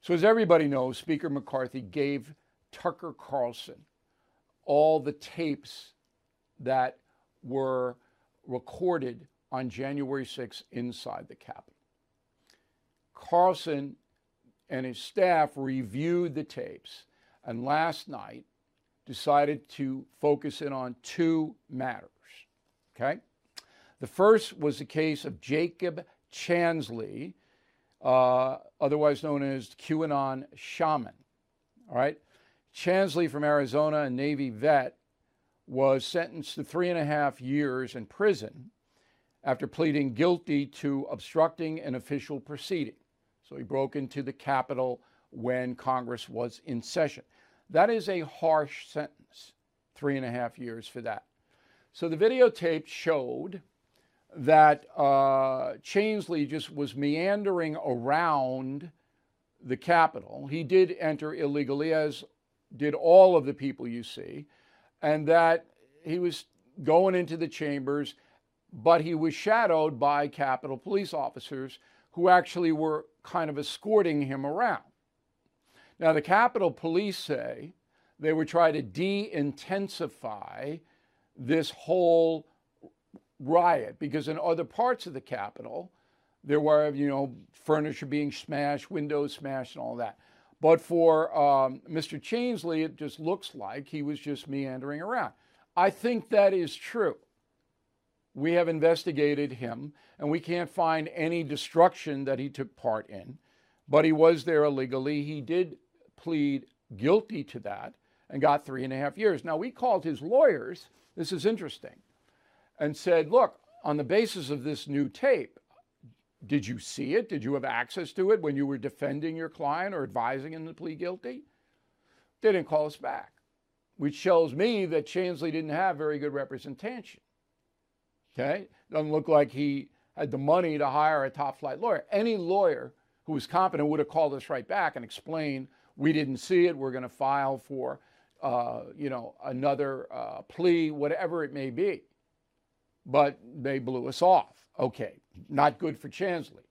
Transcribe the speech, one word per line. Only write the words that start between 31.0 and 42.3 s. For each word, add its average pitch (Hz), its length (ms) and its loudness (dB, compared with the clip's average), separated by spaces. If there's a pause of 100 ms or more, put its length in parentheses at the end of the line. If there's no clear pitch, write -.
all 123 60 -4
right? 143 240 0 (520)
Chansley 180 560 2
from 143 140 -4
Arizona, 147 600 4
a 139 80 -2
Navy 135 400 -2
vet, 127 480 2 (680)
was 135 400 2
sentenced 165 480 -6
to 151 80 -10
three 175 280 -2
and 170 80 -2
a 151 60 0
half 143 360 -2
years 131 560 -4
in 110 100 -12
prison 147 640 -2 (720)
after 131 240 -2
pleading 143 480 0
guilty 160 500 0
to 139 460 -6
obstructing 160 720 -2
an 131 160 -8
official 139 420 -8